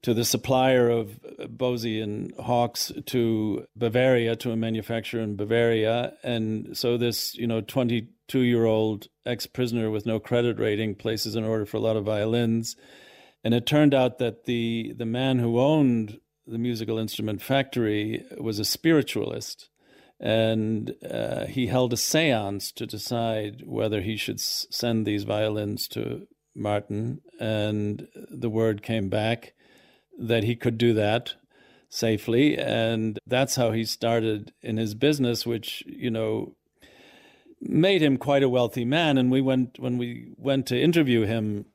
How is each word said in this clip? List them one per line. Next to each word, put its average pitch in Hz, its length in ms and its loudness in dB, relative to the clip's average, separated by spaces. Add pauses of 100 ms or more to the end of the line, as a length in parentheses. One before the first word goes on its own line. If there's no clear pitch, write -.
to 120 120 2
the 113 120 2
supplier 127 640 4
of 113 300 -2 (280)
Bosie 113 540 -2
and 104 380 -6
Hawkes 120 520 0 (140)
to 113 600 0 (100)
Bavaria, 117 640 2
to 120 140 -4
a 113 40 -2
manufacturer 113 680 -4
in 104 140 -4
Bavaria. 113 760 2 (100)
And 110 520 -4
so 123 220 0
this, 117 380 -2
you 113 100 -6
know, 113 160 0
twenty-two-year-old 113 1500 0 (160)
ex-prisoner 117 680 -4
with 104 160 -4
no 110 120 0
credit 120 380 0
rating 107 380 0
places 110 400 -4
an 113 80 -2
order 110 240 -2
for 110 100 -6
a 110 40 -2
lot 110 160 0
of 101 80 -4
violins. 113 720 0 (680)
And 113 100 2
it 120 140 2
turned 147 260 6
out 131 240 2
that 117 280 -4
the, 113 520 -2
the 120 80 -6
man 127 320 0
who 117 220 2
owned 127 600 2 (280)
the 117 100 -8
musical 113 400 -2
instrument 107 440 -4
factory 110 840 0 (140)
was 107 180 -4
a 107 80 -2
spiritualist. 113 1040 0 (500)
And, 110 760 0 (120)
uh, - 380 -4
he 127 220 -2
held 127 260 2
a 110 40 -2
seance 110 760 0
to 113 140 -8
decide 110 800 -4
whether 107 360 -2
he 104 160 -4
should - 200 -4
s-, - 340 -4
send 113 340 0
these 104 180 0
violins 104 680 -2
to - 380 -8 (280)
Martin. 104 680 -4 (180)
And 107 680 -2 (240)
the 117 180 -6
word 110 320 0
came 110 280 -2
back 107 440 -2 (680)
that 113 240 0
he 117 120 0
could 117 220 -2
do 120 160 4
that 107 400 0 (560)
safely. 117 680 2
And 110 720 0
that's 127 300 2
how 120 160 2
he 113 120 0
started 110 800 -2
in 110 160 -4
his 110 160 -2
business, 123 540 0
which, 117 400 -6
you 127 240 -6
know, 110 440 -4 (1040)
made 175 440 4
him 139 140 4
quite 139 260 4
a 131 60 4
wealthy 120 360 0
man. 147 320 2
And 127 140 4
we 131 100 4
went, 131 380 0
when 123 180 -4
we 120 300 -6 (100)
went 135 300 -2
to 123 120 0
interview 135 460 4
him 107 500 -2